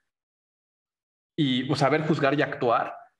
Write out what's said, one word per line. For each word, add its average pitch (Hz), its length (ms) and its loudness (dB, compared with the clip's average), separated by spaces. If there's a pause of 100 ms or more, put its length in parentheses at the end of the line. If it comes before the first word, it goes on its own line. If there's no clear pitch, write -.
(1400)
y, 135 340 0
o, 143 40 2
saber 151 300 2
juzgar 143 320 2
y 143 40 0
actuar 131 540 -2 (240)